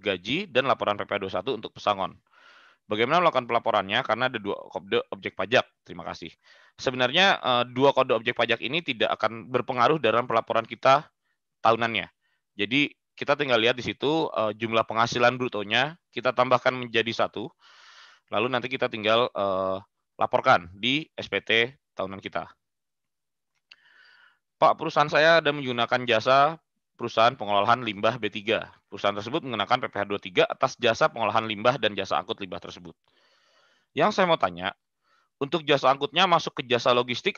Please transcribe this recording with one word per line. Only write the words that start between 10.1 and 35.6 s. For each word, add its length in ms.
pelaporan 400
kita 400
tahunannya. 400
Jadi, 400
kita 160
tinggal 240
lihat 160
di 80
situ, 480
eh, 240
jumlah 320
penghasilan 480
brutonya, 640
kita 240
tambahkan 400
menjadi 480
satu, 240
lalu 240
nanti 160
kita 160
tinggal, 480
eh, 440
laporkan 560
di 400
S 80
P 160
T 320
tahunan 240
kita. 240
"Pak, 160
perusahaan 320
saya 320
ada 80
menggunakan 560
jasa 560
perusahaan 400
pengolahan 480
limbah 320
B 160
tiga. 400
Perusahaan 240
tersebut 320
mengenakan 400
P 80
P 80
H 80
dua 120
tiga 280
atas 320
jasa 320
pengolahan 320
limbah 320
dan 160
jasa 240
angkut 240
limbah 240
tersebut. 320
Yang 240
saya 160
mau 80
tanya, 320
untuk 320